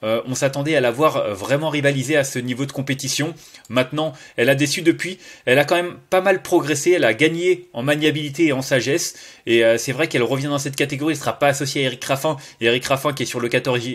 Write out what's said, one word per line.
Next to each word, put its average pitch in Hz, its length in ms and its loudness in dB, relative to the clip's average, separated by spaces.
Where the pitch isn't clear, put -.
euh, 113 240 0
on 127 80 -4
s'attendait 143 400 0
à 139 40 4
la 123 120 2
voir, 139 260 2
euh, 107 160 -2
vraiment 131 380 -2
rivaliser 139 460 0
à 139 60 4
ce 135 140 -6
niveau 123 300 -4
de 135 40 -10
compétition. 139 640 -4
Maintenant, 139 460 -2
elle 120 120 4
a 139 40 6
déçu 143 300 -2
depuis. 170 340 0
Elle 127 120 4
a 143 80 4
quand 160 80 0
même 175 220 -2
pas 185 100 4
mal 190 220 2
progressé. 151 480 2
Elle 170 120 4
a 127 120 4
gagné 170 580 0
en 117 80 -8
maniabilité 151 640 0
et 147 80 4
en 131 80 -2
sagesse. 135 540 -2
Et, 117 180 6
euh, 117 140 4
c'est 139 120 -6
vrai 143 160 -2
qu'elle 135 140 0
revient 135 240 0
dans 143 140 -2
cette 139 160 -6
catégorie. 147 380 -2
Elle 139 60 -8
sera - 200 -4
pas 147 80 2
associée 139 340 -2
à 135 40 0
Eric 123 200 -6
Raffin. 139 320 -2
Et 117 60 4
Eric 127 180 2
Raffin 139 280 0
qui 135 100 -4
est - 20 -6
sur 123 140 -6
le 120 100 -2
quatorze 123 440 0